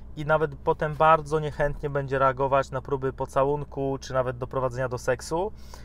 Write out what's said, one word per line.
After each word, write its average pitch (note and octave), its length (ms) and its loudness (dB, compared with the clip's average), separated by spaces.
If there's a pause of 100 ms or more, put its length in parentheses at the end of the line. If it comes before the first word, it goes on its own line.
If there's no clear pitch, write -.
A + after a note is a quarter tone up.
(160)
i D3+ 80 -6
nawet D3+ 320 4
potem D#3 380 0
bardzo D#3 460 6
niechętnie D3 500 -2
będzie C#3 280 0
reagować C3+ 520 2
na C3+ 100 -4
próby C3 320 -2
pocałunku, C3+ 880 -2
czy - 120 -10
nawet B2+ 260 0
doprowadzenia C3 500 -2
do B2 100 -6
seksu. D#3+ 540 -2 (320)